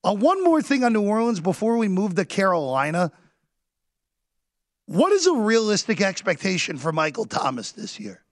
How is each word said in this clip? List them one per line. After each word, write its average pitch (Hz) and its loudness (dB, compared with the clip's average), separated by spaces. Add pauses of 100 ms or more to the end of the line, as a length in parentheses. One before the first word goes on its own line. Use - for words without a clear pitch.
Uh, 185 2
one 330 2
more 330 4
thing 269 0
on 240 2
New 214 2
Orleans 214 0
before 214 0
we 220 2
move 190 0
to 190 0
Carolina. 160 0 (1700)
What 294 2
is 381 2
a 349 2
realistic 220 0
expectation 185 -2
for 156 -4
Michael 156 -2
Thomas 131 -4
this 208 -14
year? - -14